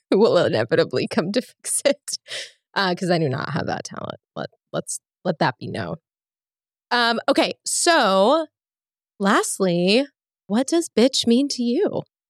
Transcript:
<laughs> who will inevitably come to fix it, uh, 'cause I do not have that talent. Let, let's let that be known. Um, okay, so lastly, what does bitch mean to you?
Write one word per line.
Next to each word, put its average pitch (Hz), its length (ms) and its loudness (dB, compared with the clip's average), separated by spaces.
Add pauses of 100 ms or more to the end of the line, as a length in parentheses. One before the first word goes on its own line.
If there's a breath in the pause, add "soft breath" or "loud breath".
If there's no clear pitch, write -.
<laughs> - 100 -14
who 208 80 4
will 196 200 4
inevitably 120 680 0
come 185 260 -2
to 254 100 -2
fix - 420 -8
it, - 340 -2 (560 loud breath)
uh, 185 240 0
'cause 180 120 -2
I 175 80 2
do 160 100 0
not - 220 -4
have - 160 -4
that - 180 -6
talent. - 340 -12 (160)
Let, 71 140 -8 (240)
let's - 260 -8 (260)
let 165 160 -2
that 147 180 0
be - 100 -12
known. 87 280 -8 (920)
Um, 233 380 0
okay, - 240 2 (140)
so 269 800 2 (760)
lastly, 196 840 2 (400)
what 233 200 0
does 330 220 0
bitch - 380 2
mean 247 220 4
to 247 140 -6
you? 247 400 -2 (280)